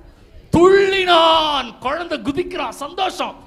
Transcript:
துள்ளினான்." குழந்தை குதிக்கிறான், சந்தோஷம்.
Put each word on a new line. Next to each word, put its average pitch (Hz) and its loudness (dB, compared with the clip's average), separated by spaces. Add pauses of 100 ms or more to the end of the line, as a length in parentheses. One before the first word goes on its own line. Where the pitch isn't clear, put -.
(520)
துள்ளினான்." 330 2
குழந்தை 311 -6
குதிக்கிறான், 277 -6
சந்தோஷம். 294 -6 (120)